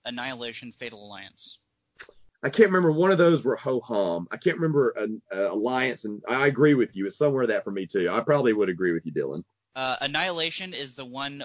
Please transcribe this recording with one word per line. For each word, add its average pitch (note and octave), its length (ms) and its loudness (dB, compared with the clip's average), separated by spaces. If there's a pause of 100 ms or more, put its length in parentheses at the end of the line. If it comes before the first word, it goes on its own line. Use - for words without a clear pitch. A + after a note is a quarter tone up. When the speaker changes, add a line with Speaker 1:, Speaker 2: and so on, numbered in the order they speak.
Speaker 1:
Annihilation, A#2+ 640 -8
Fatal A2 340 -14
Alliance. G2 540 -10 (840)
Speaker 2:
I C3+ 60 0
can't G#3 200 6
remember. F3+ 220 4
One F3 200 4
of F3 80 4
those E3+ 240 6
were A#2+ 140 0
Ho-Hum. G2+ 720 -2
I D#3 60 -8
can't E3 200 0
remember C#3+ 400 2
an, G#2+ 240 -6 (100)
uh, F#2+ 220 -2
Alliance, B2+ 520 -2
and G#2 220 -10
I C3+ 200 2
agree C#3+ 260 6
with A#2+ 220 2
you. F#2+ 100 -2
It's F#2+ 120 -6
somewhere C3+ 280 2
that G#2+ 180 0
for G#2 60 -8
me, G2 160 -4
too. F2 240 0
I A2 120 0
probably C3 300 2
would G#2 180 2
agree F2 240 0
with E2 120 -4
you, D#2 60 -6
Dylan. D2 320 -4 (320)
Speaker 1:
Uh, C3 260 -2
Annihilation E3 720 -4
is C3 220 -10
the C3+ 100 -12
one C#3 400 -8